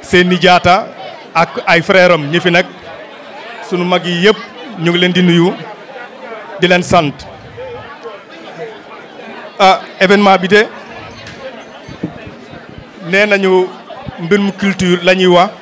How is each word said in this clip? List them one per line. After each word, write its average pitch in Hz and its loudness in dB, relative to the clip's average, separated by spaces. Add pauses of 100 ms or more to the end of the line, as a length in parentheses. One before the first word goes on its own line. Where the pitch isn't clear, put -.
Seyni 180 2
Diatta 180 4 (460)
ak 165 0
ay 170 4
frères 180 4
am 151 0
ñi 170 0
fi 175 0
nekk, 175 2 (1000)
sunu 180 -2
mag 180 0
yi 175 2
yëpp 208 4 (420)
ñu 165 0
ngi 175 0
leen 180 2
di 180 2
nuyu, 175 4 (1080)
di 180 2
leen 180 2
sant. 160 2 (2500)
Ah, 190 4 (200)
événement 196 6
bi 185 -2
de 208 4 (2500)
nee 196 2
nañu 190 2 (520)
mbirum 196 0
culture 185 0
la 185 4
ñuy 185 2
wax 180 6 (120)